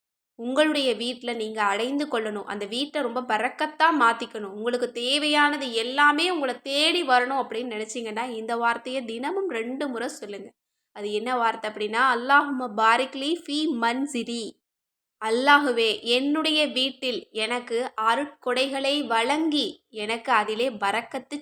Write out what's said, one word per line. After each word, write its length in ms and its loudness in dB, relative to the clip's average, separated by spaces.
உங்களுடைய 560 2
வீட்ல 380 -6
நீங்க 300 -4
அடைந்து 420 0
கொள்ளணும். 400 -2
அந்த 200 -6
வீட்டை 360 -4
ரொம்ப 200 -2
பரக்கத்தா 640 0
மாத்திக்கணும். 540 2
உங்களுக்கு 380 -2
தேவையானது 800 2
எல்லாமே 600 2
உங்களை 300 -2
தேடி 420 2
வரணும் 380 2
அப்படின்னு 340 -6
நினைச்சீங்கன்னா, 540 -6
இந்த 280 -4
வார்த்தையை 480 0
தினமும் 440 -4
ரெண்டு 380 -4
முறை 200 -4
சொல்லுங்க. 420 -12
அது 160 -6
என்ன 260 -2
வார்த்தை 300 0
அப்படின்னா, 440 0
"அல்லாஹும்ம 600 2
பாரிக் 420 4
லீ 220 -4
ஃபீ 220 -6
மன்சிலி." 640 -2
"அல்லாஹுவே, 680 4
என்னுடைய 580 2
வீட்டில் 520 -2
எனக்கு 460 -4
அருட்கொடைகளை 960 0
வழங்கி 600 0
எனக்கு 400 -4
அதிலே 400 2
பரக்கத்து 720 -4